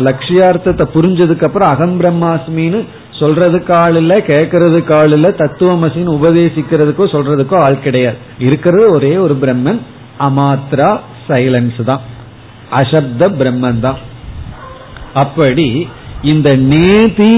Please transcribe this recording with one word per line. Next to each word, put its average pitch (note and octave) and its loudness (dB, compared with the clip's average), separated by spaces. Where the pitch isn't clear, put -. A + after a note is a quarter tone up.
லட்சியார்த்தத்தை F3 0
புரிஞ்சதுக்கு E3 0
அப்புறம் F#3 0
அகம் D#3+ 0
பிரம்மாஸ்மின்னு E3+ -2
சொல்றதுக்கு F3 0
ஆள் E3+ 2
இல்ல, E3 2
கேட்கறதுக்கு E3 0
ஆள் D3+ 4
இல்ல, D#3 4
தத்துவமசின்னு E3 -2
உபதேசிக்கிறதுக்கோ D#3+ 0
சொல்றதுக்கோ D3 -2
ஆள் C#3 2
கிடையாது. B2 -2
இருக்கிறது E3+ 2
ஒரே C#3+ 2
ஒரு D#3+ 0
பிரம்மன், C3 -2
அமாத்ரா C#3 0
சைலன்ஸ் B2 -2
தான், C3+ -4
அசப்த C#3 0
பிரம்மன் B2 -2
தான். C3 -4
அப்படி C#3+ 0
இந்த D3 2
நேதி, G3+ 4